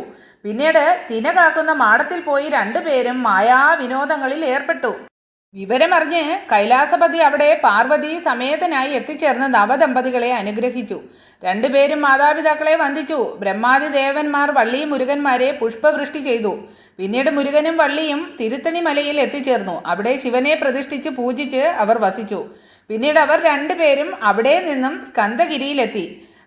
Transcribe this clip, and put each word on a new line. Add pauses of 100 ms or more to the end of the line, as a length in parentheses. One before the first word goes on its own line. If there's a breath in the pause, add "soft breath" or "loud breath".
(440 loud breath)
പിന്നീട് (260)
തിന
കാക്കുന്ന
മാടത്തിൽ
പോയി
രണ്ടുപേരും
മായാവിനോദങ്ങളിൽ
ഏർപ്പെട്ടു. (640)
വിവരമറിഞ്ഞ് (300)
കൈലാസപതി
അവിടെ
പാർവതി
സമേതനായി
എത്തിച്ചേർന്ന്
നവദമ്പതികളെ
അനുഗ്രഹിച്ചു. (460 soft breath)
രണ്ടുപേരും
മാതാപിതാക്കളെ
വന്ദിച്ചു.
ബ്രഹ്മാദി
ദേവന്മാർ
വള്ളി
മുരുകന്മാരെ (100)
പുഷ്പവൃഷ്ടി
ചെയ്തു. (460 loud breath)
പിന്നീട്
മുരുകനും
വള്ളിയും
തിരുത്തണി
മലയിൽ
എത്തിച്ചേർന്നു.
അവിടെ
ശിവനെ
പ്രതിഷ്ഠിച്ച്
പൂജിച്ച്
അവർ
വസിച്ചു. (480 loud breath)
പിന്നീട്
അവർ
രണ്ടുപേരും
അവിടെ
നിന്നും
സ്കന്ദഗിരിയിലെത്തി. (180 loud breath)